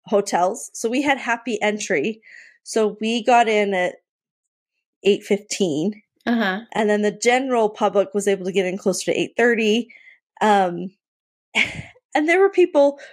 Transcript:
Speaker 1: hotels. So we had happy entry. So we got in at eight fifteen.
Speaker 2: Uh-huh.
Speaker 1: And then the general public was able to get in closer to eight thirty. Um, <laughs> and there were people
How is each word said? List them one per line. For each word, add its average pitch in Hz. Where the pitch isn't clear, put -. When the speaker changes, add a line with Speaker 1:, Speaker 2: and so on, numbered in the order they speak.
Speaker 1:
hotels. 202
So -
we 254
had 277
happy 240
entry. 208
So 214
we 226
got 240
in 208
at 180
eight 196
fifteen. 190
Speaker 2:
Uh-huh. 220
Speaker 1:
And 208
then 208
the 208
general 240
public 196
was 202
able 190
to 185
get 185
in 180
closer 190
to 175
eight -
thirty. 233
Um, 190
<laughs> -
and 302
there 349
were 392
people 294